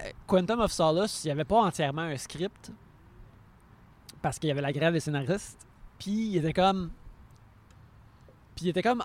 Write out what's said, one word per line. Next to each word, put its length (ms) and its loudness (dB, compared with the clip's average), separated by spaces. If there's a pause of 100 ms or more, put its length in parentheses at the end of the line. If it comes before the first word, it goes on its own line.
(280)
Quantum 320 2
of 120 2
Solace, 520 2
il 40 -4
n'y 40 0
avait 120 -2
pas 180 4
entièrement 420 0
un 140 -4
script 540 -8 (1500)
parce 180 -2
qu'il 100 -2
y 20 2
avait 100 0
la 120 -2
grève 200 2
des 60 2
scénaristes. 680 -4 (320)
Puis 140 -8
il 260 0
était 160 2
comme, 360 4 (1700)
puis 100 -8
il 40 2
était 120 0
comme 240 2